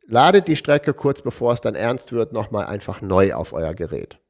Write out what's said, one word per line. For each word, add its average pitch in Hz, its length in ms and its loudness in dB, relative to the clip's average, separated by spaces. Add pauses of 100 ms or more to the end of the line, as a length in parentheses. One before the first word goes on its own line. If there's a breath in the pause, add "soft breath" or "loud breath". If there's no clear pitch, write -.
ladet 160 420 4
die 156 100 0
Strecke 143 360 0
kurz - 300 -2
bevor 120 300 -2
es 117 80 -4
dann 113 120 -2
ernst 117 380 -4
wird, 117 220 -2
nochmal 104 340 -4
einfach 98 340 -8
neu 95 320 2
auf - 200 -6
euer 80 200 -4
Gerät. 76 460 -10 (100)